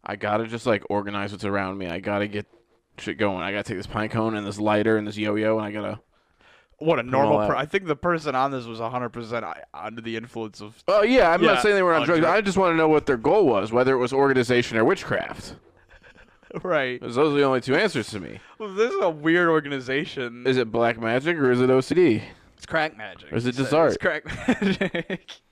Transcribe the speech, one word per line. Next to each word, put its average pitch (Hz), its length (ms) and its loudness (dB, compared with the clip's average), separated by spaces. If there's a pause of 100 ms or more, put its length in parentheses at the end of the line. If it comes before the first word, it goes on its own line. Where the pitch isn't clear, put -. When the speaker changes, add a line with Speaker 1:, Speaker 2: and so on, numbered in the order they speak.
Speaker 1:
"I 104 140 -10
gotta 107 300 -2
just, 113 180 -10
like, 107 240 0
organize 101 420 -4
what's 104 140 -10
around 98 320 -2
me. 92 100 -8
I 85 120 -6
gotta 101 280 -2
get 101 180 -8 (520)
shit 92 200 -8
going. 98 240 0
I 95 100 -4
gotta 101 120 -4
take 104 140 -8
this 95 100 -10
pine 107 220 -4
cone 110 260 -2
and 104 100 -6
this 101 140 -8
lighter 107 380 2
and 107 100 -2
this 104 80 -10
yo-yo, 107 420 0
and 107 80 -4
I 104 60 -8
gotta" 104 280 -8 (800)
Speaker 2:
What 156 180 2
a 117 60 -2
Speaker 1:
put - 20 -6
'em 127 60 -8
Speaker 2:
normal 131 260 4
Speaker 1:
all 104 100 0
Speaker 2:
per-, - 60 0
Speaker 1:
out. 120 80 0
Speaker 2:
I 151 60 -2
think 196 180 -4
the 151 100 -2
person 156 380 -2
on 131 160 0
this 127 160 -6
was 113 140 -10
a 117 100 -4
hundred 123 200 -4
percent, 117 360 -8
I, 73 160 -10 (100)
under 107 300 -12
the 113 160 -8
influence 113 440 -10
of 107 260 -20
Speaker 1:
Oh, 202 160 4
yeah, 226 260 6
I'm 175 120 4
not 214 160 4
Speaker 2:
Yeah, - 40 2
Speaker 1:
saying 208 140 4
they 190 80 2
were 175 100 4
on 156 80 2
Speaker 2:
on 139 60 0
Speaker 1:
drugs. 165 140 2
Speaker 2:
drugs. 170 160 4
Speaker 1:
I 220 40 2
just 196 160 -2
wanna 180 180 2
know 160 140 4
what 151 160 4
their 131 120 2
goal 160 280 4
was, 107 260 2
whether 127 220 4
it 131 60 2
was 123 120 0
organization 127 680 2
or 110 40 4
witchcraft. - 760 -2
Speaker 2:
<laughs> - 60 -20 (1000)
Right. 139 360 -2
Speaker 1:
'Cause 117 160 -10
those 147 180 4
are 143 40 2
the 143 60 4
only 131 180 2
two 131 140 0
answers 165 340 -2
to 107 100 -8
me. 65 200 -14 (180)
Speaker 2:
Well, 202 160 -10
this 220 180 0
is 392 100 -4
a 185 80 2
weird 165 380 2
organization. 135 1000 -2
Speaker 1:
Is 131 120 4
it 117 120 0
black 117 300 0
magic 131 380 0
or 135 120 2
is 123 120 4
it 127 80 4
O 131 100 6
C - 160 -2
D? 143 280 4 (340)
Speaker 2:
It's - 80 -20
crack 156 320 -2
magic. 92 340 -16
Speaker 1:
Or 80 60 -8
is 117 80 -2
it 127 40 2
Speaker 2:
It's, 123 100 -6
Speaker 1:
just 135 140 0
art? 151 200 4
Speaker 2:
it's - 40 -4
crack 156 280 -4
<laughs> - 360 -2
magic. 185 680 -4 (200)